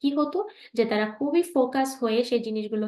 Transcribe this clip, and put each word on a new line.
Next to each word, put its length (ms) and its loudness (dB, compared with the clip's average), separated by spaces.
কি 100 0
হতো? 280 0
যে 100 2
তারা 260 0
খুবই 320 2
ফোকাস 580 0
হয়ে 240 2
সেই 160 0
জিনিসগুলো 480 -4